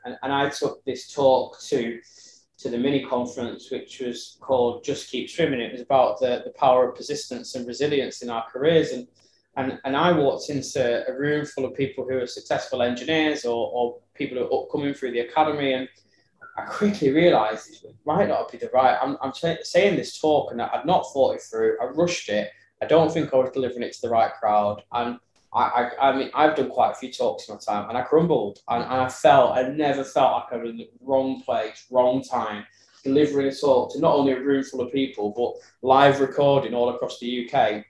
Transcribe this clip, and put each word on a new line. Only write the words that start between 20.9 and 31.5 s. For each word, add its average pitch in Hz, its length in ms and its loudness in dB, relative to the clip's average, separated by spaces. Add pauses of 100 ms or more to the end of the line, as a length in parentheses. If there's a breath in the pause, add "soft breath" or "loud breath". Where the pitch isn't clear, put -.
thought 135 240 2
it - 60 -12
through. 113 380 0
I 120 40 -2
rushed 156 440 -2
it. 104 220 -2 (320 soft breath)
I 107 40 -2
don't 156 260 4
think 156 200 -2
I 131 40 0
was 131 140 2
delivering 123 340 -6
it 120 80 -8
to - 100 -12
the 117 60 -6
right 113 240 2
crowd. 104 500 0 (100)
And 120 260 -4 (340)
I, 117 100 2 (360)
I, 135 120 4
I 131 60 0
mean, 135 180 -4
I've 151 220 2
done 131 140 -2
quite 113 220 0
a - 20 -12
few 127 180 -12
talks - 360 -4
in 107 60 -14
my 101 60 -16
time 104 280 -4
and 117 80 -8
I 123 60 -4
crumbled 147 560 0 (100)
and, 120 140 -2
and 123 100 -6
I 127 160 0
felt, 131 480 6
I 127 60 2
never 139 420 -2
felt 131 280 2
like 113 200 -6
I 117 100 -6
was 117 80 -8
in 117 60 -12
the 117 140 -16 (100)
wrong 135 420 -2
place, 110 480 -6